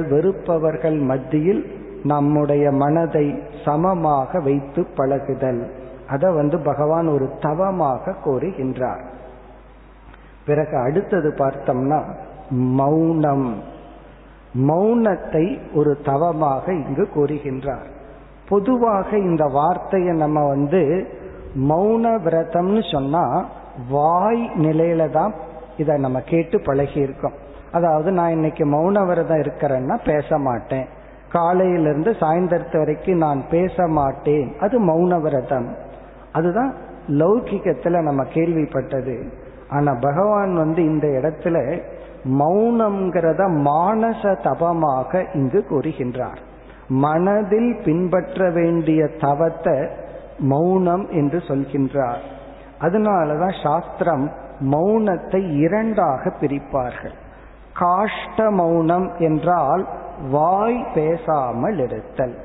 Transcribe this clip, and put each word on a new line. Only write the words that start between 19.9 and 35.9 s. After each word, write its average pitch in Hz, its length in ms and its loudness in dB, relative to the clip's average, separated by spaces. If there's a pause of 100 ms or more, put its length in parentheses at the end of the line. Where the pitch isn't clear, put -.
நம்ம 151 300 2
வந்து 143 360 2 (840)
மௌன 220 540 2
விரதம்னு 170 680 0
சொன்னா 147 380 0 (640)
வாய் 175 560 2 (140)
நிலையில 160 520 4
தான் 175 240 0 (420)
இதை 151 220 0
நம்ம 131 260 0
கேட்டு 165 340 0
பழகியிருக்கோம். 139 760 -2 (340)
அதாவது 165 420 2
நான் 170 220 2
இன்னைக்கு 156 320 0
மௌன 170 380 2
விரதம் 165 380 2
இருக்கிறேன்னா 139 600 -2
பேச 151 360 0
மாட்டேன், 131 480 -4 (420)
காலையிலிருந்து 175 840 2
சாயந்தரத்து 170 640 0
வரைக்கும் 156 440 0
நான் 147 240 0
பேச 175 420 0
மாட்டேன், 147 600 0 (100)
அது 202 240 0
மௌன 175 380 4
விரதம். 135 480 -2 (640)